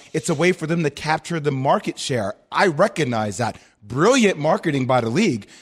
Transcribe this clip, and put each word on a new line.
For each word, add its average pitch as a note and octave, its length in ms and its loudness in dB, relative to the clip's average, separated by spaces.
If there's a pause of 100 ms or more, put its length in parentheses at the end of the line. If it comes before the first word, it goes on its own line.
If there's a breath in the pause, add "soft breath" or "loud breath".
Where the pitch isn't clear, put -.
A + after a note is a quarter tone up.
(120 loud breath)
It's D#3 160 -4
a E3+ 60 0
way E3+ 180 2
for D#3+ 140 -4
them E3 160 0
to D3 80 0
capture D#3+ 500 -4
the C#3+ 100 0
market C#3+ 480 -2
share. G#2+ 360 -4 (180)
I F3 160 2
recognize B2+ 720 0
that. A2+ 220 -4 (220 soft breath)
Brilliant F3+ 560 2
marketing D3 480 0
by B2+ 140 2
the A#2 80 -2
league, B2+ 400 0 (140)